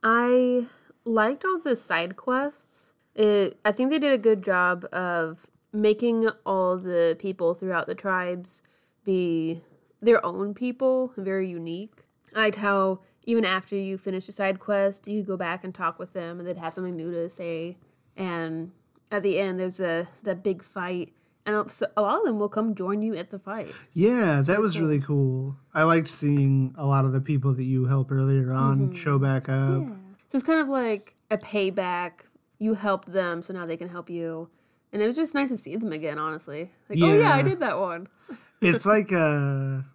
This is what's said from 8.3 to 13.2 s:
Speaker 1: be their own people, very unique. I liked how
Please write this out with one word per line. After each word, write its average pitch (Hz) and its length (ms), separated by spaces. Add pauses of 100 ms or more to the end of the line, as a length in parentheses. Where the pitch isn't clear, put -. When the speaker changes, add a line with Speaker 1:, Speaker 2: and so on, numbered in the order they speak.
Speaker 1:
be 170 600 (380)
their 226 220
own 190 300
people, 254 640
very 190 320
unique. 170 540 (320)
I 214 60
liked 208 160
how 196 420 (240)